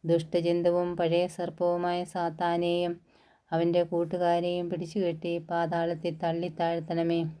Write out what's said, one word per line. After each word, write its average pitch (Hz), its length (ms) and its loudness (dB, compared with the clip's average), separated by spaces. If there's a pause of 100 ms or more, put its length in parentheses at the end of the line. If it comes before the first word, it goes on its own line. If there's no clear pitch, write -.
ദുഷ്ടജന്തുവും 170 920 2
പഴയ 170 300 2
സർപ്പവുമായ 175 800 -2
സാത്താനെയും 175 880 0 (600)
അവന്റെ 170 300 4
കൂട്ടുകാരെയും 175 880 0
പിടിച്ചുകെട്ടി 170 680 -2
പാതാളത്തിൽ 170 800 -2
തള്ളിത്താഴ്ത്തണമേ. 170 1000 0 (200)